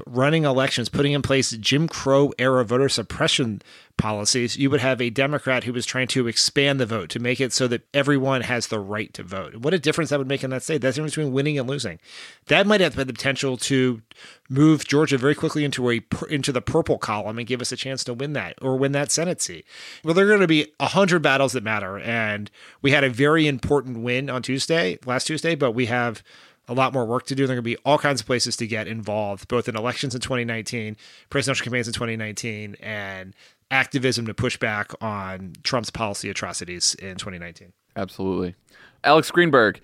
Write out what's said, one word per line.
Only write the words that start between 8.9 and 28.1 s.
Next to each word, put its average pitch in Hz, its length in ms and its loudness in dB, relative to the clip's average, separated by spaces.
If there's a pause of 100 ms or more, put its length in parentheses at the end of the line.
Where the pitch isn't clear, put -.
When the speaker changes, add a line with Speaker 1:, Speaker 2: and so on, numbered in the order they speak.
Speaker 1:
to 104 100 -14
vote. 95 320 -10
What 123 180 0
a 190 60 2
difference 147 300 0
that 147 100 2
would 135 80 -2
make 139 160 -2
in 135 60 -4
that 131 140 -6
state. 156 180 -2
That's 131 160 0
the - 40 -2
difference 156 140 -6
between 151 160 -2
winning 143 260 0
and 123 120 -4
losing. 120 280 -6 (500)
That 185 200 4
might 208 140 6
have 151 160 2
the 135 80 -2
potential 131 500 -2
to 127 460 0 (480)
move 147 360 6
Georgia 143 320 4
very 135 160 2
quickly 151 300 -2
into 127 260 0
a 117 120 0
pur-, - 260 -8
into 143 240 -2
the 110 100 -2
purple 151 360 2
column 107 420 -4
and 117 80 -8
give 123 140 -2
us 120 100 -4
a 123 60 -8
chance 135 260 -6
to 123 100 -6
win 139 200 -6
that 101 280 -6
or 131 140 0
win 139 160 2
that 143 220 -2
Senate 170 280 -2
seat. - 240 -8 (380)
Well, 160 100 0
there 196 120 6
are 202 40 6
gonna 208 160 6
be 160 320 2
a 135 100 0
hundred 180 340 4
battles 135 320 4
that 123 100 -4
matter, 101 360 -4
and 107 520 -4 (300)
we 139 100 4
had 139 140 6
a 135 40 2
very 147 380 4
important 131 520 0
win 123 300 -2
on 127 120 -4
Tuesday, 160 640 0
last 127 200 -2
Tuesday, 165 300 -2
but 139 160 2
we 120 140 0
have 120 360 -2 (480)
a 120 40 -8
lot 131 180 2
more 127 140 0
work 117 200 -2
to - 80 -6
do. 135 140 2
There 131 60 -2
are - 20 -2
gonna 123 80 -4
be 113 220 -4
all 143 120 6
kinds 143 220 0